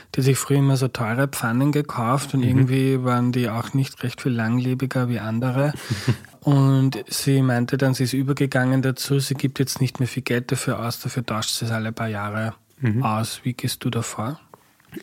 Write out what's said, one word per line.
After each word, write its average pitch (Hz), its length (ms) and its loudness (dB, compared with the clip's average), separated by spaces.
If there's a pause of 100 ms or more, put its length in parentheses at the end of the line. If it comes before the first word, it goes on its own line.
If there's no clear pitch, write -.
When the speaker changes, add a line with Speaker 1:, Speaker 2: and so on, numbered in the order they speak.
(140)
Speaker 1:
die 131 60 0
hat 127 40 2
sich 131 140 4
früher 139 200 2
immer 139 180 4
so 127 120 0
teure 120 400 0
Pfannen 131 420 0
gekauft 139 640 0
und 135 60 2
Speaker 2:
Mhm. 120 80 4
Speaker 1:
irgendwie 131 560 4
waren 123 260 2
die 123 180 0
auch 113 260 -4
nicht 135 280 -2
recht 123 200 -6
viel 131 100 0
langlebiger 123 760 0
wie 117 120 -2
andere. 127 580 0
Speaker 2:
<laughs> - 640 -4
Speaker 1:
Und 135 680 4
sie 135 340 2
meinte 123 380 2
dann, 131 160 2
sie 135 80 -2
ist 123 120 0
übergegangen 135 680 2
dazu, 135 380 0
sie 135 140 -2
gibt 135 260 -2
jetzt - 200 -2
nicht 131 200 0
mehr 123 80 0
viel - 160 -6
Geld 123 260 -2
dafür 123 340 -2
aus, 117 140 -6
dafür 127 260 -6
tauscht 110 260 -4
sie - 160 -4
es 113 40 -4
alle 113 220 -2
paar 113 160 -4
Jahre 107 460 -4 (260)
Speaker 2:
Mhm. 123 240 2
Speaker 1:
aus. 110 400 -2
Wie 127 80 -2
gehst - 320 -6
du 127 60 -2
da 117 120 -2
vor? 120 380 -8 (640)